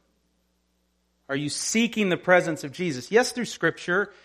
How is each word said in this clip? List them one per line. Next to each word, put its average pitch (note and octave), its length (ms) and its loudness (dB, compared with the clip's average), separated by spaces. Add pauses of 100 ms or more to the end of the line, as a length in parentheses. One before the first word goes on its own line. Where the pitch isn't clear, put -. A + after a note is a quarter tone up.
(1300)
Are C#3 80 -4
you D3 140 -4
seeking A3 580 0
the E3+ 80 2
presence E3+ 480 4
of C#3 80 -10
Jesus? D3 380 -6
Yes, A#3+ 220 4
through A#3+ 120 -6
Scripture F3+ 680 -2 (140)